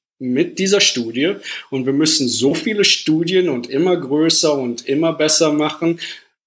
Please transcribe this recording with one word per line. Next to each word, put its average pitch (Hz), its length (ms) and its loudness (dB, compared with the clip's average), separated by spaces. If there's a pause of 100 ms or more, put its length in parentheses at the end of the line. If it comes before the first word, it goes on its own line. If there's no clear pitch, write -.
(180)
mit 135 400 -2
dieser 196 220 2
Studie. 127 540 0 (340)
Und 131 160 -4
wir 135 80 0
müssen 143 340 2
so 120 280 2
viele 208 300 0
Studien 170 640 0
und 120 180 -4
immer 175 300 0
größer 151 580 2
und 120 320 -4
immer 156 240 0
besser 156 400 2
machen, 156 480 -2 (460)